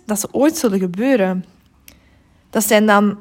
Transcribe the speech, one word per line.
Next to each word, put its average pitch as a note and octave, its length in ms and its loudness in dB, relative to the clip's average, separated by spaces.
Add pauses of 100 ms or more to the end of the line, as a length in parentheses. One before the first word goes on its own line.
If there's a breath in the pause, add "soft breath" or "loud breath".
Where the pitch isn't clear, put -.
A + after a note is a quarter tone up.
dat G#3 140 -6
ze - 120 -8
ooit D4 260 0
zullen G3 220 -2
gebeuren. F#3 640 -2 (1080 soft breath)
Dat G#3+ 100 0
zijn G#3+ 220 2
dan G#3 360 2